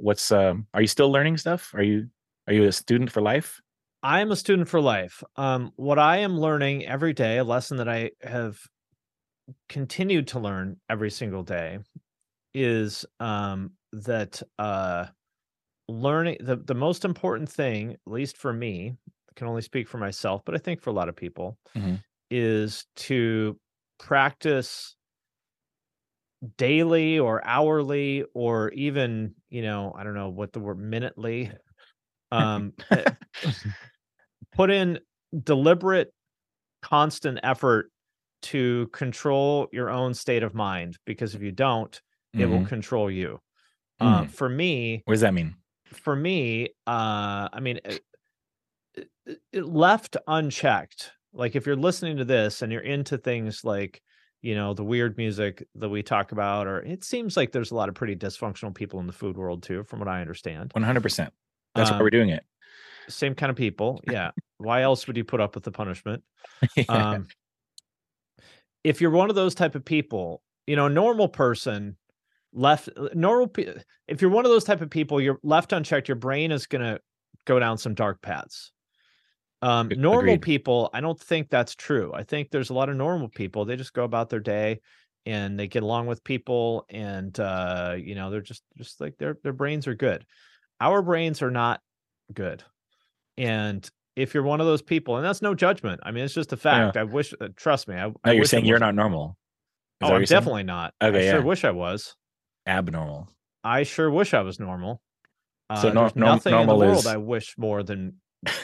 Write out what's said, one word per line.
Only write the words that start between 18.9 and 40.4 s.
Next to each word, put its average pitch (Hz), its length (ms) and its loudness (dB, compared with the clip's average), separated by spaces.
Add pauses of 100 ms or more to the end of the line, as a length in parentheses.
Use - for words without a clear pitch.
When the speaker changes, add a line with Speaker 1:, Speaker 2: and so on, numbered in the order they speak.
Speaker 2:
I - 80 -20
can 123 120 -10
only 117 140 -6
speak 120 260 -6
for 123 100 -12
myself, 101 480 -4
but 165 80 -4
I 165 40 -2
think 170 220 -8
for - 80 -10
a 120 60 -2
lot 87 160 -2
of 85 60 -10
people, 90 420 -12 (180)
Speaker 1:
Mm-hmm. 95 200 -4 (340)
Speaker 2:
is 110 560 -2 (100)
to 113 600 -2 (400)
practice 139 960 0 (1600)
daily 160 600 4
or 113 280 2
hourly 143 800 0 (100)
or 117 380 0
even, 123 600 -2 (140)
you 120 140 -8
know, 104 340 -6
I 101 80 -12
don't 104 100 -8
know 101 140 -6
what 98 240 -8
the 120 80 -10
word, 101 180 -8
minutely, 113 720 -6 (800)
um, 107 420 0 (100)
Speaker 1:
<laughs> - 80 -6
Speaker 2:
eh, 131 140 4 (1500)
put 190 180 4
in 185 280 0 (440)
deliberate, 170 680 4 (720)
constant 147 600 2
effort 127 480 2 (520)
to 120 460 0
control 139 840 0
your 123 180 -4
own 127 220 -2
state 117 300 0